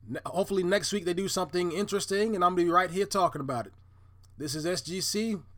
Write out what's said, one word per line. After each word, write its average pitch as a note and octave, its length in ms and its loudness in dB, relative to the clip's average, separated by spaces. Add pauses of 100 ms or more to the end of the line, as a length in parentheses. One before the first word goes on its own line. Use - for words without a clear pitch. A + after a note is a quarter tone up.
(100)
N-, C3+ 160 -6
hopefully G3 380 0
next F#3 300 2
week G3+ 120 -2
they F3 80 0
do F#3+ 140 -2
something F3+ 440 -2
interesting, G3+ 600 0
and F3+ 100 0
I'm F3+ 120 4
gonna F3 100 4
be E3+ 40 2
right F3 200 4
here F#3+ 160 0
talking F3+ 360 2
about B2 260 -4
it. - 60 -20 (680)
This C#3+ 160 -4
is D#3 100 -4
S F3 160 0
G F3+ 200 -4
C G#3+ 340 0 (220)